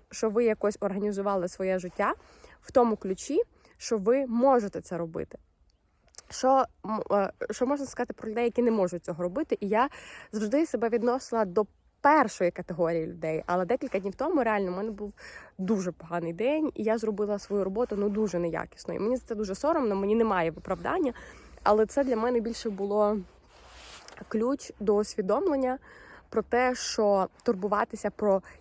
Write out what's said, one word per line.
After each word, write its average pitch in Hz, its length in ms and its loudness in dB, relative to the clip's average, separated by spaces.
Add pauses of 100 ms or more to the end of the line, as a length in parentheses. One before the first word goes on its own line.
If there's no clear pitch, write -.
(120)
що - 180 -2
ви 233 160 2
якось 214 340 0
організували 196 680 -2
своє 190 320 -2
життя 202 340 -2 (480)
в - 100 -20
тому 233 240 6
ключі, 240 460 -2 (360)
що - 200 -4
ви 254 300 2
можете 240 540 2
це - 160 -8
робити. 165 400 -8 (920)
Що, 262 360 4 (200)
м, 214 260 -4
е, 196 200 2 (200)
що 240 140 -2
можна 277 200 -2
сказати - 280 -6
про - 160 -10
людей, 226 140 -2
які 240 180 0
не 240 100 4
можуть 180 340 0
цього 175 180 -6
робити? 190 360 -2
І 202 80 -4
я 220 220 2 (420)
завжди 220 340 0
себе 226 240 -2
відносила 240 560 0
до 196 200 0 (360)
першої 208 500 4
категорії 165 560 -2
людей, 160 380 -4
але 180 200 0
декілька 233 340 0
днів 190 160 -6
тому 294 280 0
реально 208 280 2
в 180 40 -4
мене 214 160 -6
був 208 220 -10 (440)
дуже 190 340 0
поганий 170 420 -6
день, 269 420 0
і 220 80 -4
я 220 140 2
зробила 208 420 -2
свою 202 240 -2
роботу, 208 360 -2
ну, 202 100 0
дуже 196 300 -2
неякісно. - 540 -6
І - 60 -6
мені 226 160 0
за 240 100 -8
це 226 100 -6
дуже 202 200 -4
соромно, 277 400 0
мені 196 200 0
немає 190 360 2
виправдання, 233 600 -2 (500)
але 214 220 4
це 277 180 0
для 254 120 2
мене 233 240 2
більше 226 300 -4
було 208 480 0 (1080)
ключ 240 520 -2
до 208 160 4
усвідомлення 254 840 0 (520)
про 220 120 -2
те, 247 340 2
що 202 520 2 (160)
турбуватися 208 680 0
про 196 320 2 (200)